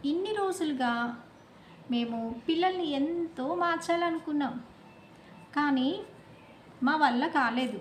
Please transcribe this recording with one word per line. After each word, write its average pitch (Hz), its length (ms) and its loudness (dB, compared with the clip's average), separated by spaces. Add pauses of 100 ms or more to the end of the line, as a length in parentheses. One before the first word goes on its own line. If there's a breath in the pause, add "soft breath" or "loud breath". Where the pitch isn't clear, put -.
ఇన్ని 349 280 0
రోజులుగా 330 600 0 (960 loud breath)
మేము 233 280 -2 (300)
పిల్లల్ని 349 420 2
ఎంతో 302 640 -2
మార్చాలనుకున్నాం, 339 1000 0 (1000 loud breath)
కానీ 277 360 2 (920)
మా 277 140 4
వల్ల 269 300 4
కాలేదు. 247 540 0